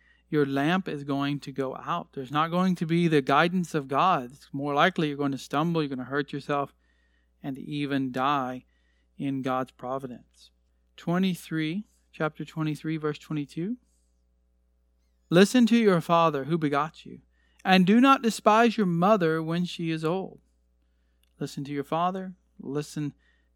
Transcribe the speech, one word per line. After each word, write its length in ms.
your 180
lamp 400
is 160
going 380
to 100
go 260
out. 360
There's 180
not 200
going 260
to 100
be 220
the 140
guidance 520
of 140
God. 440
It's 200
more 220
likely 340
you're 80
going 160
to 60
stumble, 440
you're 60
going 100
to 60
hurt 280
yourself, 420
and 160
even 540
die 540
in 240
God's 300
providence. 800
Twenty-three, 880
chapter 320
twenty-three, 520
verse 220
twenty-two. 600
"Listen 360
to 100
your 240
father 440
who 140
begot 460
you, 160
and 220
do 140
not 220
despise 540
your 100
mother 560
when 220
she 260
is 140
old." 360
Listen 240
to 80
your 120
father, 500
listen 520